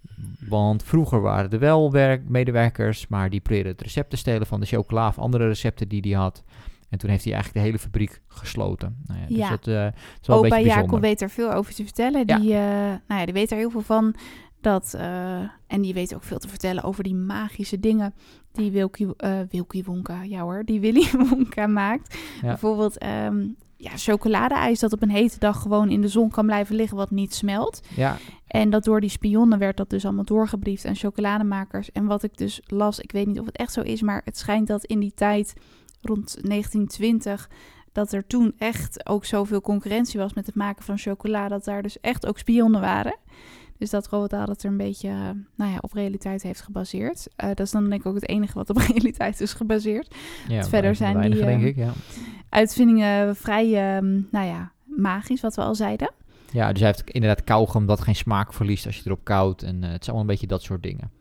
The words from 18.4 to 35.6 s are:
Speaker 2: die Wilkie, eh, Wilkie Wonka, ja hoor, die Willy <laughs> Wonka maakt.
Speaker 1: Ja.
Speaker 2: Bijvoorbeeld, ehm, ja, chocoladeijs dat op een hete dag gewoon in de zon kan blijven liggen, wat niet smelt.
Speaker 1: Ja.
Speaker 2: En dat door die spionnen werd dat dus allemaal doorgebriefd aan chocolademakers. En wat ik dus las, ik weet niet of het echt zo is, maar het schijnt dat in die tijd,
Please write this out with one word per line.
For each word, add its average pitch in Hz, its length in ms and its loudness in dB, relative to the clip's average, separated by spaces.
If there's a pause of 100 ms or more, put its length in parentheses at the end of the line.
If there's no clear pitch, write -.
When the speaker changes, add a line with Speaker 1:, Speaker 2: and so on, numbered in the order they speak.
Speaker 2:
die 208 200 -2
Wilkie, 196 360 0 (100)
eh, 190 220 -2 (100)
Wilkie 180 340 -6
Wonka, 180 400 -6
ja 190 180 -6
hoor, 180 240 -4
die 220 140 0
Willy 233 280 6 (120)
<laughs> 262 100 6
Wonka 240 380 2
maakt. 208 500 0 (240)
Speaker 1:
Ja. 123 60 -2
Speaker 2:
Bijvoorbeeld, 214 500 0
ehm, 208 500 -2 (300)
ja, - 180 -14
chocoladeijs 220 840 2
dat 220 140 2
op 208 80 -2
een 214 80 4
hete 208 300 2
dag 208 220 2
gewoon 208 280 2
in 202 120 2
de 202 60 2
zon 220 220 4
kan 214 160 2
blijven 208 300 0
liggen, 220 220 0
wat 196 140 -2
niet 196 220 -2
smelt. 202 480 -2 (140)
Speaker 1:
Ja. 135 220 0 (300)
Speaker 2:
En 214 220 2
dat 214 140 4
door 214 180 4
die 202 80 -2
spionnen 214 500 4
werd 196 180 0
dat 196 120 -4
dus 196 160 -2
allemaal 196 200 -2
doorgebriefd 208 600 0
aan 196 100 -2
chocolademakers. 202 960 -2
En 202 140 -2
wat 208 180 0
ik 208 140 -8
dus 202 300 -6
las, 208 320 -2
ik - 120 -14
weet 202 160 -2
niet 208 120 -2
of 233 60 -8
het 214 120 -10
echt 240 160 -6
zo 220 80 -4
is, 220 200 -4
maar 208 240 0
het - 120 -10
schijnt 214 300 0
dat 208 180 -2
in 214 140 -2
die 202 160 -2
tijd, 208 380 0 (480)